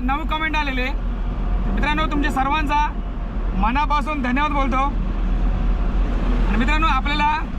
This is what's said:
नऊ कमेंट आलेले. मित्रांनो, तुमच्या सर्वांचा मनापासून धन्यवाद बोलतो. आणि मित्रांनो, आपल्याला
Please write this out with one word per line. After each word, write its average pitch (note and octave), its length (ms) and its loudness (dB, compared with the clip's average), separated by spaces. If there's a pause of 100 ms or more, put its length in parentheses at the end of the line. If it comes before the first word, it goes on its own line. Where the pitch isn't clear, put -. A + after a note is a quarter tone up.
नऊ C4+ 300 -2
कमेंट D#4 260 -2
आलेले. C4 300 -2 (800)
मित्रांनो, D4 400 0
तुमच्या D4 260 0
सर्वांचा D4 600 0 (680)
मनापासून C#4+ 640 0
धन्यवाद C4+ 280 2
बोलतो. C4+ 320 2 (1700)
आणि G#3 80 2
मित्रांनो, D4+ 300 2
आपल्याला D4 520 2 (200)